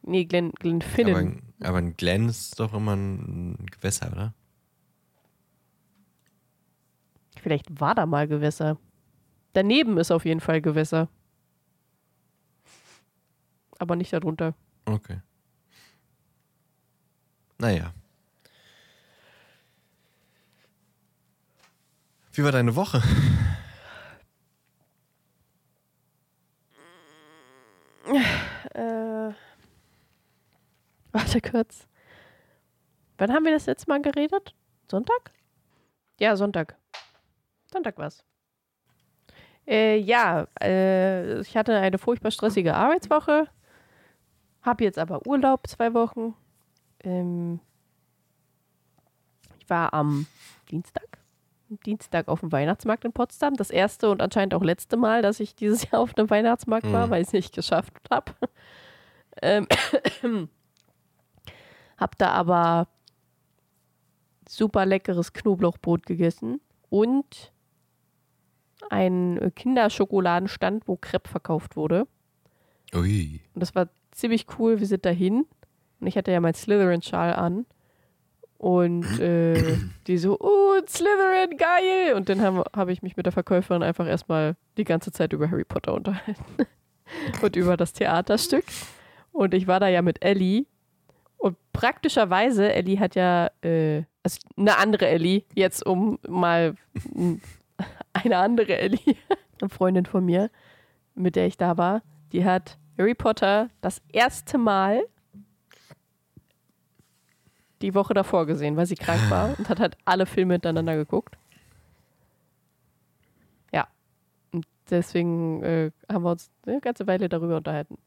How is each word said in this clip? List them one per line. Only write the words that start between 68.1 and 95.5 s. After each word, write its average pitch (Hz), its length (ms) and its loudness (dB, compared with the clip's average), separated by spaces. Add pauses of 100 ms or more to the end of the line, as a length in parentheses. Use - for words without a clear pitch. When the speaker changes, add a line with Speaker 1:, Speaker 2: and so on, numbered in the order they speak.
Speaker 1:
ein 180 640 0
Kinderschokoladensstand, 196 1300 0
wo 180 80 -2
Crepe - 320 -6
verkauft - 480 -6
wurde. 160 300 0 (880)
Speaker 2:
Ui. 87 460 -2 (140)
Speaker 1:
Und 175 60 -8
das 175 140 -6
war 180 140 0 (240)
ziemlich 233 340 -2 (120)
cool. 226 220 2
Wir 208 60 -2
sind 190 180 -2
dahin 190 400 2 (560)
und - 60 -6
ich 185 100 -2
hatte 196 160 -2
ja 175 80 2
meinen 165 140 2
Slytherin-Schal 175 800 0
an. 185 320 -2 (880)
Und, 175 480 2 (160)
äh, 165 560 2 (140)
Speaker 2:
<clears throat> - 160 -18
Speaker 1:
die 180 100 2
so, 180 240 0
"Oh, 392 480 6
Slytherin, 370 720 2
geil!" 359 560 4
Und 196 140 -2
dann 196 120 0
haben, 190 220 2 (120)
hab 185 140 0
ich 180 140 -4
mich 185 140 -8
mit 180 100 -4
der 180 60 0
Verkäuferin 180 500 0
einfach 170 240 -2
erstmal 156 500 0 (220)
die 214 60 0
ganze - 280 -2
Zeit 160 200 -2
über 151 180 0
Harry 151 140 -2
Potter - 300 -4
unterhalten. - 500 -6 (520)
<laughs> - 460 -8
Und 202 140 0
über 180 200 2
das 170 160 -2
Theaterstück. 202 720 0 (680)
Und 196 220 0
ich 185 120 2
war 185 140 4
da 202 80 4
ja 175 140 4
mit 170 220 0
Ellie. 196 420 2 (720)
Und 185 200 -2 (160)
praktischerweise, 214 1000 2
Ellie 190 260 0
hat 196 180 0
ja, 175 320 2 (140)
äh, 156 420 0 (180)
also - 160 -4 (180)
eine 208 220 6
andere 208 300 4
Ellie, 175 360 2 (100)